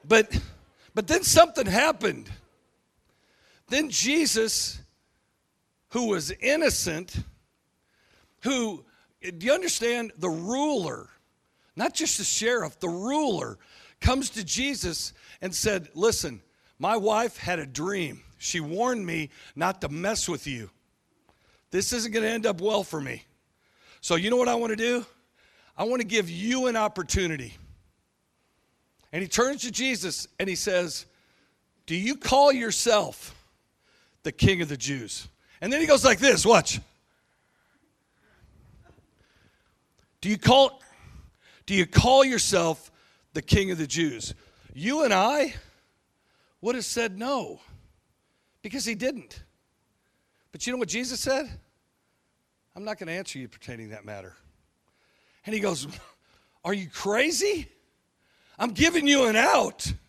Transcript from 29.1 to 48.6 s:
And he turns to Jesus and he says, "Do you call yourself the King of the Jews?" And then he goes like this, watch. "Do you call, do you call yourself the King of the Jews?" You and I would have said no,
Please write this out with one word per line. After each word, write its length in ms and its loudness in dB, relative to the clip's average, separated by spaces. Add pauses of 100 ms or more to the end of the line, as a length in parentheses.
And 120 -6
he 60 -8
turns 340 0
to 80 -8
Jesus 580 -4 (100)
and 100 -2
he 80 -4
says, 500 -2 (800)
"Do 100 -4
you 200 -2
call 360 6
yourself 840 0 (880)
the 100 -4
King 280 4
of 80 -2
the 80 -6
Jews?" 520 -8 (320)
And 120 -4
then 80 0
he 60 2
goes 180 8
like 140 8
this, 260 6
watch. 360 6 (3500)
"Do 80 -4
you 80 2
call, 460 6 (840)
do 80 -2
you 120 4
call 380 6
yourself 640 0 (440)
the 80 -4
King 280 4
of 80 -4
the 80 -2
Jews?" 480 -2 (400)
You 300 0
and 100 4
I 400 2 (1080)
would 140 -2
have 100 -6
said 320 -4
no, 440 -6 (1000)